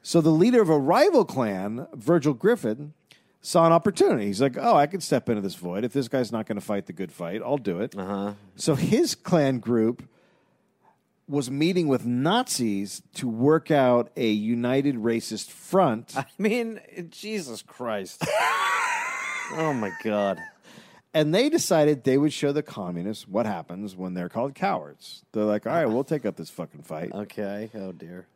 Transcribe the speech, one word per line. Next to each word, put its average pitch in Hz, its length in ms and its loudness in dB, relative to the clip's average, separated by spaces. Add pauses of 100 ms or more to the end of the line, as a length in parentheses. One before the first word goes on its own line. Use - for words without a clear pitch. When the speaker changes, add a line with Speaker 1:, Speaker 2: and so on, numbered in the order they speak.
Speaker 1:
So - 180 2
the 160 120 6
leader 220 320 6
of 180 60 2
a 156 100 6
rival 233 460 4
clan, 107 680 -4
Virgil 147 400 2
Griffin, 147 600 -2 (460)
saw 165 280 4
an 165 40 8
opportunity. 202 540 4
He's 190 160 -2
like, 143 180 2
"Oh, 233 160 4
I 147 120 6
can 151 120 -8
step - 300 -2
into 107 120 -2
this 98 120 -6
void. 90 320 -6
If 120 80 -6
this 135 140 -2
guy's 123 240 -2
not 110 160 -6
gonna 104 120 -6
fight 101 280 -6
the 92 60 -14
good 87 180 -8
fight, 90 340 -8
I'll 139 140 -2
do 98 220 -4
it." 110 140 -6
Speaker 2:
Uh-huh. 98 380 -6 (220)
Speaker 1:
So - 180 0
his 240 400 2
clan 139 460 2
group 113 420 0 (1300)
was 139 220 -2
meeting 160 380 0
with 131 180 2
Nazis 123 960 0 (140)
to 135 120 -6
work 131 440 2
out 123 440 4
a 117 140 0
united 120 680 0
racist 113 520 -4
front. 139 640 0
Speaker 2:
<laughs> - 40 -4
I 139 80 -4 (120)
mean, 220 420 -2 (300)
Jesus 170 540 -10
Christ. 107 680 -8
Speaker 1:
<laughs> 587 40 -2 (1160)
Speaker 2:
Oh, 156 220 -2
my 107 180 -4 (120)
God. 101 360 0 (720)
Speaker 1:
And 156 200 2
they 247 160 2
decided 151 540 2
they 131 140 4
would 147 160 2
show 143 180 -2
the 147 120 -2
communists 92 640 -8
what 104 180 -2
happens 95 500 -8
when 92 200 -8
they're 90 120 -6
called 123 280 -6
cowards. 120 680 -8 (100)
They're 107 100 -2
like, 107 240 -2
"All 120 60 -2
right, 165 120 0
we'll 117 180 0
take 143 220 -6
up 98 100 -4
this - 140 -12
fucking 76 320 -14
fight." 78 320 -10
Speaker 2:
Okay. 101 640 -8
Oh, 95 160 -10
dear. 87 340 -16 (100)